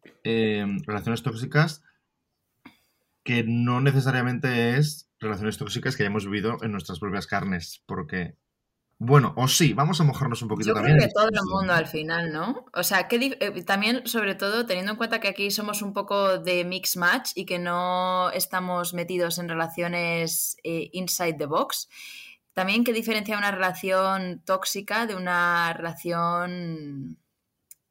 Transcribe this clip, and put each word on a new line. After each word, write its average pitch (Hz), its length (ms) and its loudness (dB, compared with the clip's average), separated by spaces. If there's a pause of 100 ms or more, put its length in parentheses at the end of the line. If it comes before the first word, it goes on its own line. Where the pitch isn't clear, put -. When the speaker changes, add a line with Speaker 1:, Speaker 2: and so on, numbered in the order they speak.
(240)
Speaker 1:
em, 104 600 2
relaciones 110 380 -2
tóxicas. 127 600 0 (1500)
Que 120 160 2
no 120 380 2
necesariamente 123 960 2
es - 320 0 (100)
relaciones 107 380 -2
tóxicas 127 380 -4
que - 80 0
hayamos 101 200 0
vivido 101 380 0
en 110 100 -2
nuestras 95 260 -6
propias 95 280 -4
carnes, 92 580 -4
porque... 87 540 -6 (600)
Bueno, 123 380 6
o 127 120 2
sí, 139 260 4
vamos 151 260 2
a 165 40 6
mojarnos 120 380 0
un 113 60 -6
poquito 107 240 2
Speaker 2:
Yo - 20 2
creo - 0 -
Speaker 1:
también 156 240 6
en 214 60 8
Speaker 2:
que - 40 4
Speaker 1:
este - 60 -4
Speaker 2:
todo 214 140 6
el 208 120 0
Speaker 1:
sentido, 190 180 -2
Speaker 2:
mundo 190 140 2
Speaker 1:
¿no? - 20 6
Speaker 2:
al 160 120 4
final, 160 460 -4
¿no? 175 420 -4
O 180 80 -2
sea, 180 240 2
qué 240 140 2
dif-, - 200 -2
eh, 196 220 -4
también, 214 440 0
sobre 208 280 0
todo, 208 320 -2
teniendo 190 260 -2
en 214 60 -6
cuenta 226 220 -2
que 202 80 -2
aquí 202 240 -2
somos 208 300 -4
un 202 100 -6
poco 196 460 2
de 175 260 2
mix 185 320 -4
match 185 400 0
y 190 100 -4
que 175 140 -4
no 180 720 0
estamos 180 600 -2
metidos 175 460 -2
en 175 100 -6
relaciones, 170 1160 -2
eh, 165 280 -4
inside 175 420 -2
the 147 120 -4
box, 170 420 -2 (640)
también 196 280 2
qué 240 100 2
diferencia 214 460 -2
una 202 140 0
relación 185 920 0
tóxica 202 600 -2
de 214 80 -4
una 175 600 2
relación 170 1400 -4 (720)